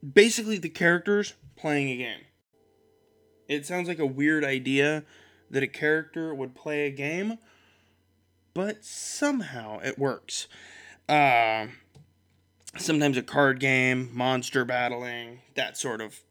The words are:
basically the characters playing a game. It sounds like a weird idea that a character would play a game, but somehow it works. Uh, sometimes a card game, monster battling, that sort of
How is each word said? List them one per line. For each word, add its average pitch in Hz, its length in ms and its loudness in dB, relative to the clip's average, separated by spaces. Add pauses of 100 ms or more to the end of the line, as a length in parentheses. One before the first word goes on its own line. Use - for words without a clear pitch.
(140)
basically 220 440 6
the 165 120 -6
characters 180 640 2 (240)
playing 143 320 0
a 127 80 -4
game. 120 240 -8 (1300)
It 143 180 -4
sounds 180 220 -4
like 170 120 -6
a 156 60 0
weird 147 400 2
idea 139 580 0 (460)
that 135 120 0
a 135 60 0
character 156 680 -2
would 131 220 -8
play 147 320 -4
a 139 40 -4
game, 170 460 -6 (1160)
but 202 300 -4
somehow 135 960 -4
it 123 200 -6
works. - 480 -4 (600)
Uh, 117 600 4 (1080)
sometimes 147 400 2
a 123 40 -2
card 135 380 4
game, 127 540 2
monster 123 520 0
battling, 120 760 -4 (140)
that 127 220 -6
sort 110 240 -6
of 107 300 -12